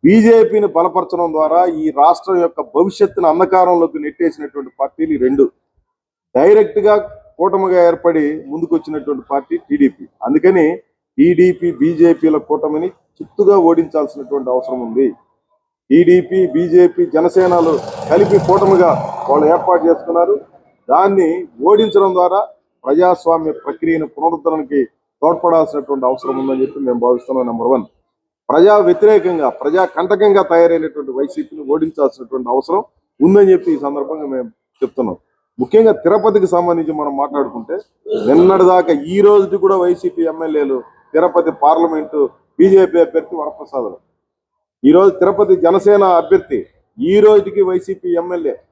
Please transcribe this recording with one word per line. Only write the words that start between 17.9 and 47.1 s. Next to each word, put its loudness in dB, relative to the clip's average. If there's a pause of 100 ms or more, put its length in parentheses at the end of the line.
కలిపి 2 (100)
కూటమిగా 4 (380)
వాళ్ళు 2
ఏర్పాటు 0
చేసుకున్నారు. 0 (540)
దాన్ని 2 (400)
ఓడించడం 2
ద్వారా 0 (440)
ప్రజాస్వామ్య 0 (140)
ప్రక్రియను -6
పునరుద్ధరణకి -4 (420)
తోడ్పడాల్సినటువంటి -2
అవసరం -4
ఉందని -4
చెప్పి -6
మేము -4
భావిస్తున్నాం. -2
నెంబర్ -6
వన్, -2 (680)
ప్రజా 4
వ్యతిరేకంగా, 2
ప్రజా -2
కంటకంగా 0
తయారైనటువంటి 0
వైసీపీని -8 (100)
ఓడించాల్సినటువంటి -6
అవసరం -2 (380)
ఉందని 4
చెప్పి 0
ఈ -8
సందర్భంగా -8
మేము -8 (320)
చెప్తున్నాం. -6 (420)
ముఖ్యంగా 2 (100)
తిరుపతికి 2
సంబంధించి -2
మనం -6
మాట్లాడుకుంటే, -6 (520)
నిన్నటిదాకా 4 (200)
ఈ -2
రోజుకి 4
కూడా 0
వైసీపీ -4 (120)
ఎమ్మెల్యేలు, -4 (360)
తిరుపతి 0 (120)
పార్లమెంటు 0 (400)
బీజేపీ 4
అభ్యర్థి -2
వరప్రసాదరావు, -10 (840)
ఈరోజు 6
తిరుపతి 0
జనసేన 2
అభ్యర్థి, 0 (380)
ఈ -2